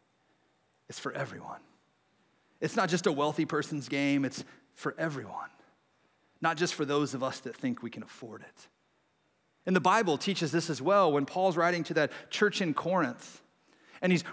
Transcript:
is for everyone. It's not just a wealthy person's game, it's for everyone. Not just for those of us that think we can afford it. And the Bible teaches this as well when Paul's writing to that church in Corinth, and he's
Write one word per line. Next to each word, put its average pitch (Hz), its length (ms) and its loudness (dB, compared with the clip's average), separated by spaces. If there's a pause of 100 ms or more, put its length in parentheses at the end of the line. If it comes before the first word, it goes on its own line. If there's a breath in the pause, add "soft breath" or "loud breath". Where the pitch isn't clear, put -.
(880)
is - 80 -14
for 131 160 -8
everyone. - 460 -10 (1000)
It's 120 160 -2
not 196 120 2
just 170 200 2
a - 20 4
wealthy 147 360 2
person's 147 420 -4
game, 139 360 2
it's 127 200 -6 (320 loud breath)
for - 200 -6
everyone. 131 540 -6 (920)
Not 165 160 0
just 165 180 0
for 156 100 -2
those 143 300 0
of 123 100 -4
us 127 160 -4
that 120 160 -12
think 123 260 -4
we 117 80 -8
can 113 140 -12
afford 110 380 -16
it. - 260 -20 (1000)
And 185 80 2
the 185 60 6
Bible 185 360 4
teaches 170 360 -2
this 165 180 0
as 131 100 -4
well 185 300 4
when 143 160 2
Paul's 185 300 0
writing 175 260 2
to 156 120 -6
that 151 180 2 (180 loud breath)
church - 320 2
in 160 120 0
Corinth, 160 680 -2 (580 loud breath)
and 185 120 4
he's 165 100 4 (100)